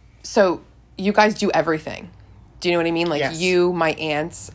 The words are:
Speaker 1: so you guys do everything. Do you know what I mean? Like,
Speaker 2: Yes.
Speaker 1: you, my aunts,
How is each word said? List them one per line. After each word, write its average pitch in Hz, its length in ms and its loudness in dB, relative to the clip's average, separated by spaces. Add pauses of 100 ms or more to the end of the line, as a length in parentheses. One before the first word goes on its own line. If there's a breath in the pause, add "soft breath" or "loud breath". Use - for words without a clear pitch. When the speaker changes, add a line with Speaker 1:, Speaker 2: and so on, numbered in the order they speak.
(240)
Speaker 1:
so 185 380 2 (360)
you 196 160 0
guys 214 220 4
do 202 160 0
everything. 156 580 -2 (500)
Do 175 100 -2
you 175 60 2
know 170 40 2
what 165 80 0
I 170 40 0
mean? 170 160 0
Like, 151 140 -2
Speaker 2:
Yes. 156 180 -2
Speaker 1:
you, 180 340 2
my 165 200 0
aunts, 156 600 -6